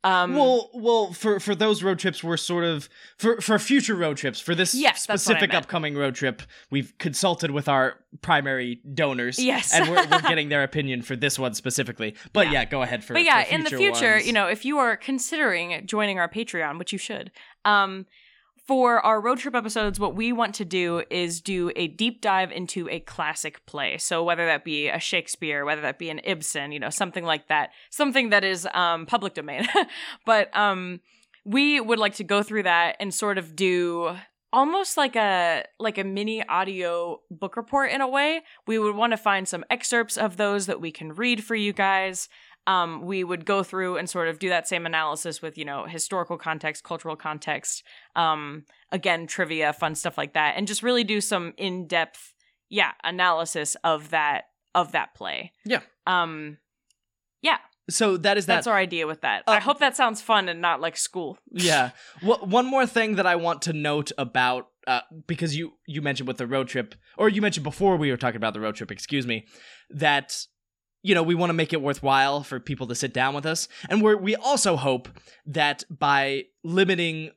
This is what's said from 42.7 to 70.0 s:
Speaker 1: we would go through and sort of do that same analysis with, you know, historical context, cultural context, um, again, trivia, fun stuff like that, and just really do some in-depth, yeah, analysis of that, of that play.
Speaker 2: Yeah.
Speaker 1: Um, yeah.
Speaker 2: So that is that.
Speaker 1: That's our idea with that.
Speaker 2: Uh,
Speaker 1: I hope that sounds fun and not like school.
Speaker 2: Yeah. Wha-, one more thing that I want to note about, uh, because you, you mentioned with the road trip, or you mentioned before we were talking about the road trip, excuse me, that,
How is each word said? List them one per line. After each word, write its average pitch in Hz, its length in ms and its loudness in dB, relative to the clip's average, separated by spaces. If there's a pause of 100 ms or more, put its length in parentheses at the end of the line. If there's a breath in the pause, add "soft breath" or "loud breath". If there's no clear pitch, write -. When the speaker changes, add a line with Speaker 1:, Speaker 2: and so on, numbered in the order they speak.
Speaker 1:
we 185 180 -2
would 175 220 -6
go 196 180 0
through 185 320 -4
and 175 140 -4
sort 170 180 -2
of 156 120 -6
do 190 100 -2
that 175 180 0
same 170 180 -4
analysis 160 560 -4
with, 160 160 -10
you 156 60 -10
know, 139 220 -8
historical 170 520 -6
context, 156 460 -6
cultural 165 320 -8
context, 151 680 -6 (360 loud breath)
um, 151 480 0 (260 soft breath)
again, 175 340 0
trivia, 156 460 -2
fun 156 240 -2
stuff - 220 -6
like 143 160 -6
that, 151 240 2
and 202 100 -2
just 208 160 -4
really 240 220 2
do 208 160 0
some 175 360 -4
in-depth, 175 760 -4 (360)
yeah, 190 220 0 (140)
analysis 165 720 0 (100)
of 151 240 0
that, 151 360 0 (300)
of 180 160 2
that - 240 -4
play. 76 380 -10 (100)
Speaker 2:
Yeah. 214 160 -2 (260)
Speaker 1:
Um, 160 520 -2 (840)
yeah. 311 180 2 (300)
Speaker 2:
So 196 280 2
that 202 200 2
is 180 100 -2
that. 180 80 4
Speaker 1:
That's 170 120 0
our 220 80 2
idea 170 320 0
with 156 140 -8
that. 104 260 -2
Speaker 2:
Uh, 226 40 4
Speaker 1:
I 214 100 6
hope 285 180 0
that 269 160 4
sounds 226 260 2
fun 202 280 2
and 170 100 -6
not 170 220 0
like 165 160 -4
school. 170 400 -6 (120)
Speaker 2:
Yeah. 156 420 2 (300 loud breath)
Wha-, 202 220 2
one 220 220 4
more 262 200 2
thing 226 300 0
that 185 100 2
I 175 120 4
want 170 240 0
to 170 100 -4
note 147 460 -2
about, 127 500 0 (200)
uh, 127 120 2 (260)
because 160 300 -4
you, 165 160 -6 (160)
you 151 140 -6
mentioned 135 260 -4
with 127 100 -4
the 123 100 -6
road 135 200 0
trip, 120 280 -6 (220 soft breath)
or 214 120 6
you 202 120 2
mentioned 175 220 0
before 180 320 2
we 151 160 2
were 123 60 0
talking 120 180 -2
about 110 180 -2
the 107 60 -8
road 107 160 -4
trip, 107 160 -12
excuse 127 340 -4
me, 113 200 -4 (440 loud breath)
that, 143 480 0 (640)